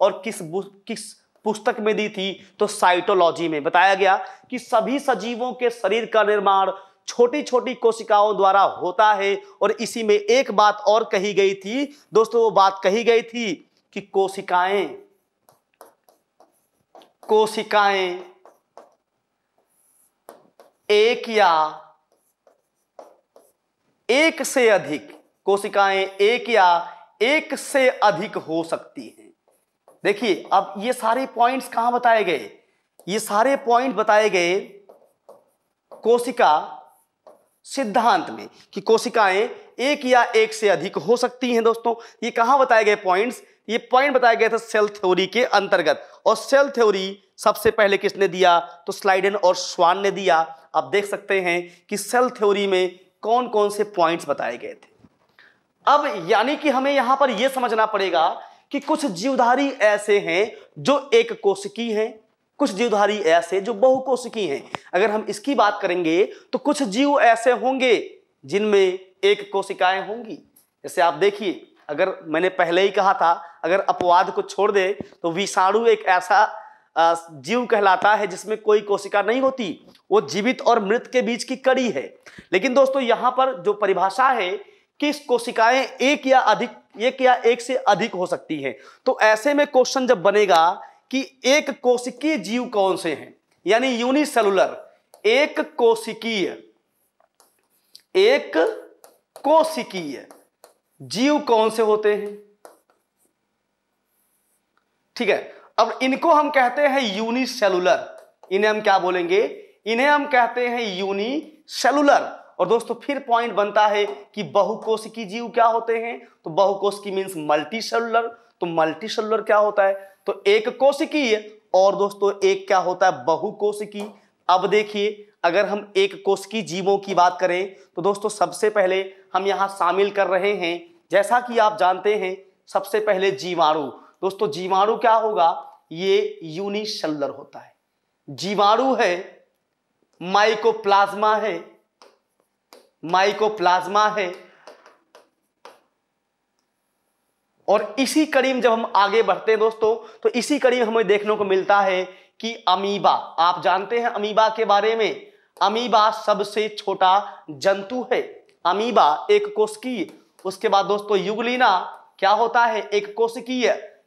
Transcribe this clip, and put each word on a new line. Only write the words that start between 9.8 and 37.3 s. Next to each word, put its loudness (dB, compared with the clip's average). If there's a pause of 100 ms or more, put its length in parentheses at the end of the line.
में 2
एक 0
बात 2
और 2
कही -2
गई 2
थी -8 (160)
दोस्तों, 2
वो 2
बात 2
कही 2
गई 4
थी -8 (220)
कि -10
कोशिकाएं, -2 (2250)
कोशिकाएं 0 (2750)
एक 2
या 2 (2250)
एक 2
से 2
अधिक, -2 (240)
कोशिकाएं 0
एक 0
या 2 (260)
एक 0
से 0
अधिक 0
हो -4
सकती -12
हैं। -20 (720)
देखिए 0
अब 2
ये -4
सारे -2
पॉइंट्स -2
कहां -2
बताए 2
गए? -4 (580)
ये -2
सारे 0
पॉइंट 0
बताए 2
गए -2 (1200)
कोशिका 2 (840)